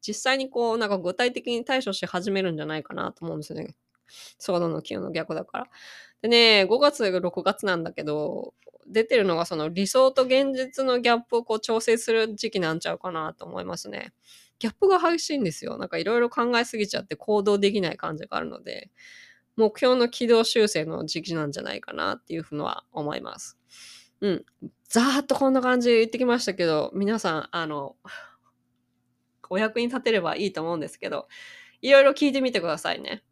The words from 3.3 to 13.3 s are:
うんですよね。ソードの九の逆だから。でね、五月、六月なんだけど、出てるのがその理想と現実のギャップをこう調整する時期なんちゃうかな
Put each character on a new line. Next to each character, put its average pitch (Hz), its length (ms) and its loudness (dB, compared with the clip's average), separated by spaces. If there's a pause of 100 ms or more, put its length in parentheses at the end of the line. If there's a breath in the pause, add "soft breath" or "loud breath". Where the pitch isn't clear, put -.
う 156 40 -8
ん 151 40 -8
で 151 60 -14
す 160 60 -14
よ 160 60 -10
ね。 160 160 -12 (600 loud breath)
ソ - 180 -4
ー 170 40 0
ド 170 100 -2
の 156 120 -4
九 101 180 -8
の - 120 -8
逆 160 240 -6
だ - 100 -8
か - 140 -10
ら。 - 80 -10 (540 loud breath)
で 220 60 -4
ね、 226 380 6
五 220 140 4
月、 285 300 4 (100)
六 175 240 -2
月 208 220 0
な 185 120 2
ん 165 60 -4
だ 175 80 -8
け 156 120 -8
ど、 151 500 -4 (340)
出 220 180 2
て 240 100 2
る 220 80 4
の 180 120 2
が 165 100 0
そ 175 100 -6
の 156 140 -2
理 185 180 -2
想 262 240 4
と 262 120 2
現 262 320 2
実 262 280 -4
の 254 160 2
ギ 240 100 2
ャ 233 80 4
ッ - 40 -6
プ 233 160 -2
を 240 60 0
こ 220 120 -2
う 220 40 -4
調 226 200 -2
整 226 180 2
す 233 140 -4
る 220 240 2
時 220 160 -6
期 196 80 -2
な 160 140 0
ん 165 60 -4
ち 165 100 -6
ゃ 170 40 -4
う 175 40 -6
か 185 140 -8
な 156 240 -6